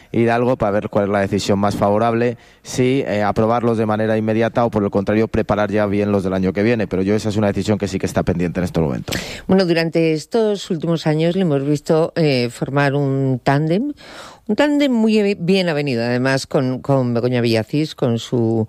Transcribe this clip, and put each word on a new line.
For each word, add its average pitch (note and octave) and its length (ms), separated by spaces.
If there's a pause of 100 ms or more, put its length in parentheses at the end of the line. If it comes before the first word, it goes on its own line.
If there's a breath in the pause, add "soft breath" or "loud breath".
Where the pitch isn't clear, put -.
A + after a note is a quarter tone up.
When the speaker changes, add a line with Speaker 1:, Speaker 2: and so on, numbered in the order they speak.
(120)
Speaker 1:
Hidalgo, A#2 460
para G#2 140
ver G#2 180
cuál G2+ 160
es G2 40
la G2+ 120
decisión G2 360
más G#2 180
favorable, A2+ 600 (240 soft breath)
si, C3 460
eh, G#2 160
aprobarlos A2+ 560
de A2 80
manera A2 300
inmediata A2 480
o, A#2 40
por G#2+ 140
el G2 80
contrario, G#2+ 380
preparar G#2 420
ya G#2 160
bien G2+ 240
los G2 120
del F#2 100
año F#2 200
que G2+ 80
viene. A2+ 240
Pero F#2 160
yo G2+ 140
esa G#2+ 140
es G2+ 80
una G#2 100
decisión G2 320
que G2+ 80
sí F#2 100
que F#2 80
está F2+ 160
pendiente F2 380
en F2 60
estos E2 180
momentos. B1+ 320 (320 loud breath)
Speaker 2:
Bueno, F#3+ 180
durante E3 480
estos G#3 560
últimos E3 380
años D#3+ 280
le F#3+ 60
hemos C#3+ 240
visto, D#3 520
eh, C3 340
formar C#3 420
un C3+ 500
tándem, D#3+ 500 (520 loud breath)
un G#3+ 100
tándem C#4+ 380
muy G#3+ 460
bien F3+ 280
avenido, C#3+ 360
además, B2+ 420
con, B2+ 340
con B2+ 340
Begoña B2 280
Villacís, A#2+ 540
con A#2 240
su A2+ 500